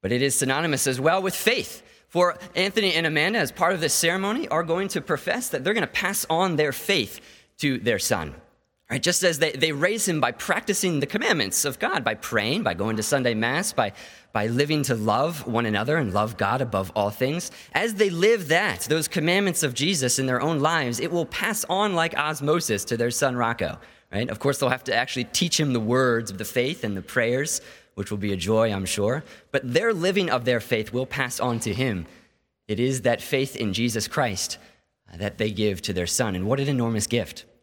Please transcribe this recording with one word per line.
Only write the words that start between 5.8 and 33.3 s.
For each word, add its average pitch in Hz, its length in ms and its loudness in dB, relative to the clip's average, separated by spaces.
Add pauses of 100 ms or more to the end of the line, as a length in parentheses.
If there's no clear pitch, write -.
pass - 420 -2
on 170 280 2
their 147 160 2
faith - 480 -2 (380)
to 135 200 0
their 107 220 0
son. 80 340 -2 (560)
Right? 127 120 -2
Just 175 200 2
as 165 160 2
they, 151 140 2
they 151 200 0
raise 185 340 0
him 160 140 2
by 123 120 2
practicing 185 680 0
the 143 60 0
commandments 156 580 0
of 139 140 -2
God, 247 260 0
by 110 100 2
praying, 117 480 0
by 101 120 2
going 107 220 0
to 107 60 -2
Sunday 127 300 2
Mass, 123 400 0
by, 107 220 0 (400)
by 110 140 0
living 147 340 2
to 127 120 0
love 120 520 0
one 117 180 0
another 110 320 0
and 123 160 0
love 104 240 0
God 113 240 2
above 101 340 -2
all 101 140 2
things. 135 420 -2 (220)
As 214 220 0
they 196 160 4
live 180 380 2
that, 175 340 2
those 151 260 0
commandments 180 540 2
of 131 100 0
Jesus 135 460 0
in 135 80 0
their 127 160 2
own 156 180 2
lives, 139 400 2
it 165 100 -2
will 170 140 0
pass - 460 -2
on 196 240 2
like 165 240 0
osmosis 147 680 0
to 117 120 -2
their 120 120 0
son 127 240 0
Rocco. 117 440 -2 (340)
Right? 107 160 -2
Of 107 120 -8
course, 139 180 0
they'll 131 100 0
have 127 160 -2
to 113 100 -2
actually 120 300 0
teach - 340 0
him 147 140 2
the 120 80 2
words 117 500 2
of 98 60 -8
the 104 80 -6
faith 127 400 -2
and 104 100 -2
the 95 60 -4
prayers, 127 640 -2 (320)
which 98 160 -6
will 104 80 -4
be 101 160 -2
a - 20 -4
joy, 110 340 2
I'm 98 140 -2
sure. 110 400 -2 (280)
But 127 200 -4
their 214 220 2
living 180 340 0
of 120 160 0
their 120 160 2
faith 107 320 -2
will 127 140 -2
pass 131 340 -4
on 117 200 0
to 110 120 -4
him. 104 320 -2 (640)
It 104 100 -2
is 127 240 0
that 120 200 2
faith 135 340 -2